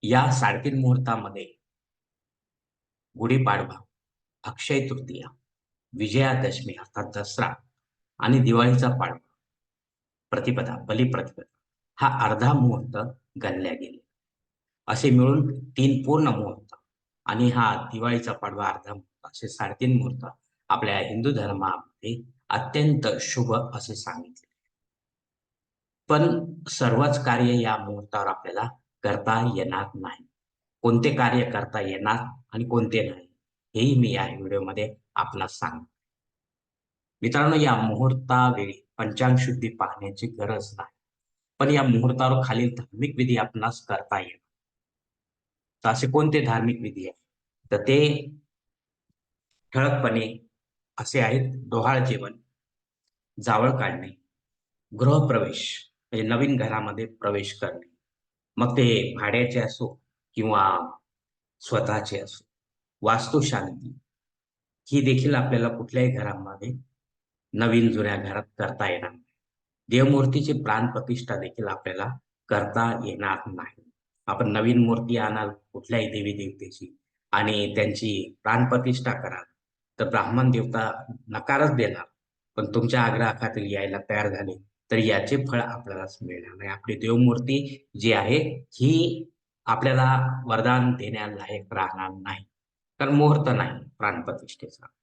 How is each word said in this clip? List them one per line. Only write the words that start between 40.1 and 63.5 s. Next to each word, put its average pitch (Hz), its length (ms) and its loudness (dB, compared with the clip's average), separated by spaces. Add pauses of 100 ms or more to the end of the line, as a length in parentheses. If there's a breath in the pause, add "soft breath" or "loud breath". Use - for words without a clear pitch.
गरज 104 500 -8
नाही, - 180 -14 (640)
पण 139 120 2
या 147 120 4
मुहूर्तावर 127 640 2
खालील 120 320 0
धार्मिक 139 380 -8
विधी 127 200 2
आपणास 110 500 -4
करता 98 340 -4
येणार. 87 240 -16 (1400)
तर 117 40 4
असे 127 220 0
कोणते 151 340 4
धार्मिक 117 380 0
विधी 95 260 -10
आहेत? - 120 -18 (500)
तर 104 120 0
ते 135 180 4 (1700)
ठळकपणे 117 760 0 (500)
असे - 220 -2
आहेत: 131 340 2 (160)
डोहाळ 123 340 2
जेवण, 98 320 -4 (1000)
जावळ 117 320 2
काढणे, 101 380 -4 (840)
गृहप्रवेश 123 1000 2 (220)
म्हणजे 110 160 -2
नवीन 131 280 2
घरामध्ये 107 500 -4
प्रवेश 101 540 -4
करणे, - 340 -10 (600)
मग 123 160 2
ते 113 440 2
भाड्याचे 117 440 0
असो - 260 -6 (480)
किंवा 107 300 2 (960)
स्वतःचे 107 580 -4
असो, - 260 -14 (580)
वास्तुशांती 117 840 0 (1000)